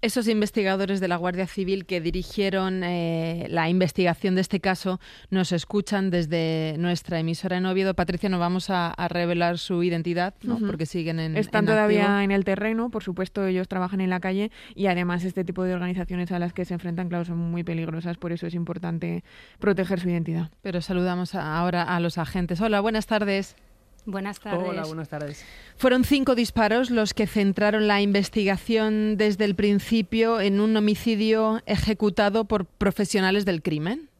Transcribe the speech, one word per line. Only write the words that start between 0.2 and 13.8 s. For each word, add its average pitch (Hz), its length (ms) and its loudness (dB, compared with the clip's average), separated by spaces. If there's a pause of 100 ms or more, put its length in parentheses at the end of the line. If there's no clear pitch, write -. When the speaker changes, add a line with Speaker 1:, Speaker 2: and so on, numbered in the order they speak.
Speaker 1:
investigadores 196 720 2
de 185 80 0
la 175 80 0
Guardia 180 320 -2
Civil 190 380 -2
que 180 160 -2
dirigieron, 185 840 -2
eh, 165 680 -2
la 165 200 0
investigación 180 640 2
de 190 60 2
este 185 180 0
caso 185 400 -2 (300)
nos 185 240 0
escuchan 190 560 0
desde 160 680 0
nuestra 170 440 -2
emisora 170 340 -2
en 185 100 0
Oviedo. 190 280 2
Patricia, 175 340 -2
no 190 100 2
vamos 175 320 0
a, 175 220 0
a 175 160 -4
revelar 170 520 0
su 175 220 -2
identidad, 175 520 0 (100)
¿no? 240 120 0
Speaker 2:
Ujú. 226 100 0
Speaker 1:
Porque 165 220 -2
siguen 165 340 -4
en, 160 160 -2
Speaker 2:
Están 214 260 2
Speaker 1:
en - 40 2
Speaker 2:
todavía 214 360 4
Speaker 1:
activo. 202 160 4
Speaker 2:
en 196 120 2
el 196 120 2
terreno, 220 460 0
por 226 120 -6
supuesto, 185 460 -4
ellos 185 220 0
trabajan 190 320 -2